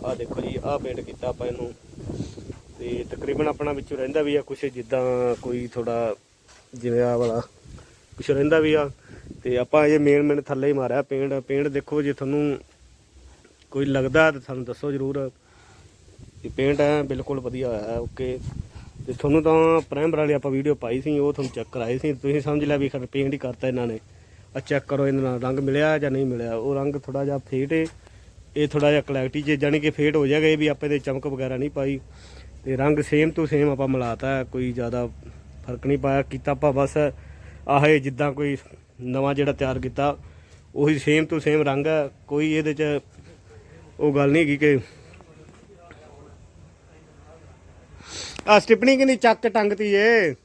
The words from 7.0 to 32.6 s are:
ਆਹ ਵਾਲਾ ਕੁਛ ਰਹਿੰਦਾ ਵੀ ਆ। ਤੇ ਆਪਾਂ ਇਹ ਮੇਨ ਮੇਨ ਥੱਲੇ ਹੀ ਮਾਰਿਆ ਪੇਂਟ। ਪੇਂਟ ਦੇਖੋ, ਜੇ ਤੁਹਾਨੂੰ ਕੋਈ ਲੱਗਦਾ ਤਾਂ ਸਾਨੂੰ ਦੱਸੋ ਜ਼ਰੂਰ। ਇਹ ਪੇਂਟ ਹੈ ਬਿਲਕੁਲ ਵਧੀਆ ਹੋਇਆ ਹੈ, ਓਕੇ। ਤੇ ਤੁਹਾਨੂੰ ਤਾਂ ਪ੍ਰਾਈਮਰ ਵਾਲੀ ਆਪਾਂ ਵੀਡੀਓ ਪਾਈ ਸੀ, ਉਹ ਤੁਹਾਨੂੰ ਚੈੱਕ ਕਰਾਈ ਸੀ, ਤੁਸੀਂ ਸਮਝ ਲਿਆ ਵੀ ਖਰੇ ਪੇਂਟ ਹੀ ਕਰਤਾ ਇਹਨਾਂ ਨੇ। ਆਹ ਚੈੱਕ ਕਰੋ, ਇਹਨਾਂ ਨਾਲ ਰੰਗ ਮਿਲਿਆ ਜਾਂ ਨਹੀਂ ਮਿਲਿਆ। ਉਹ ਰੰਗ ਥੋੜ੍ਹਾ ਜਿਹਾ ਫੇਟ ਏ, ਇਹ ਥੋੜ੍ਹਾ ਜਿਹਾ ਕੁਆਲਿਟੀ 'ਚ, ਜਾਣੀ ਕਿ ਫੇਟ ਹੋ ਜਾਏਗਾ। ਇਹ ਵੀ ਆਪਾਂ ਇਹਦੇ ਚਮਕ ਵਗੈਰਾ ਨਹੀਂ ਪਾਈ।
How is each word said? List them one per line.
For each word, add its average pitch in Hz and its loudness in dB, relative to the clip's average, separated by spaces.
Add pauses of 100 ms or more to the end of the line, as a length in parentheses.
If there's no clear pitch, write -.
ਆਹ 120 2
ਵਾਲਾ 117 0 (760)
ਕੁਛ - -8
ਰਹਿੰਦਾ 151 4
ਵੀ 156 4
ਆ। 147 2 (540)
ਤੇ 123 0
ਆਪਾਂ 151 4
ਇਹ 151 6
ਮੇਨ 143 6
ਮੇਨ 147 2
ਥੱਲੇ 135 -2
ਹੀ 147 2
ਮਾਰਿਆ 135 0
ਪੇਂਟ। 139 -4
ਪੇਂਟ 139 -2
ਦੇਖੋ, 143 -2
ਜੇ 139 0
ਤੁਹਾਨੂੰ 143 -2 (1120)
ਕੋਈ 139 -2
ਲੱਗਦਾ 139 4
ਤਾਂ 139 -8
ਸਾਨੂੰ 127 -10
ਦੱਸੋ 139 -6
ਜ਼ਰੂਰ। 135 -4 (1120)
ਇਹ 113 -10
ਪੇਂਟ 139 0
ਹੈ 147 2
ਬਿਲਕੁਲ 135 -6
ਵਧੀਆ 127 -6
ਹੋਇਆ 110 -4
ਹੈ, 113 -6
ਓਕੇ। 127 -6 (680)
ਤੇ 127 -8
ਤੁਹਾਨੂੰ 147 2
ਤਾਂ 160 6
ਪ੍ਰਾਈਮਰ 151 -2
ਵਾਲੀ 151 2
ਆਪਾਂ 143 0
ਵੀਡੀਓ 139 0
ਪਾਈ 127 -4
ਸੀ, 147 -2
ਉਹ 143 2
ਤੁਹਾਨੂੰ 135 -6
ਚੈੱਕ 113 -8
ਕਰਾਈ 123 -2
ਸੀ, 151 -2
ਤੁਸੀਂ 139 -2
ਸਮਝ 147 0
ਲਿਆ 147 2
ਵੀ 135 0
ਖਰੇ 123 -6
ਪੇਂਟ 135 -2
ਹੀ 139 -6
ਕਰਤਾ 127 -6
ਇਹਨਾਂ 123 -2
ਨੇ। 113 -6 (560)
ਆਹ 131 -6
ਚੈੱਕ 139 -2
ਕਰੋ, 139 0
ਇਹਨਾਂ 135 0
ਨਾਲ 127 -2
ਰੰਗ 131 -2
ਮਿਲਿਆ 151 2
ਜਾਂ 143 -2
ਨਹੀਂ 135 0
ਮਿਲਿਆ। 117 -4
ਉਹ 127 -2
ਰੰਗ 139 -2
ਥੋੜ੍ਹਾ 139 -6
ਜਿਹਾ 139 -2
ਫੇਟ 139 -4
ਏ, 160 2 (680)
ਇਹ 147 2
ਥੋੜ੍ਹਾ 147 4
ਜਿਹਾ 147 4
ਕੁਆਲਿਟੀ 135 -4
'ਚ, 143 -2
ਜਾਣੀ 147 2
ਕਿ 151 2
ਫੇਟ 151 0
ਹੋ 143 4
ਜਾਏਗਾ। 151 4
ਇਹ 156 6
ਵੀ 151 2
ਆਪਾਂ 147 -2
ਇਹਦੇ 143 0
ਚਮਕ 135 -4
ਵਗੈਰਾ 131 -4
ਨਹੀਂ 143 -4
ਪਾਈ। 139 -4 (640)